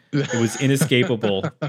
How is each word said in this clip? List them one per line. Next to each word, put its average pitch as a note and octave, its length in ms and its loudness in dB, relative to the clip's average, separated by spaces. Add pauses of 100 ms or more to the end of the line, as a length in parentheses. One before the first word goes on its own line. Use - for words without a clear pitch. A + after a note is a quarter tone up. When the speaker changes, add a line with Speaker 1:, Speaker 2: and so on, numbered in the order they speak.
(140)
Speaker 1:
It C#3 260 -2
was A2+ 220 0
inescapable. B2 840 2 (120)
Speaker 2:
<laughs> - 140 -20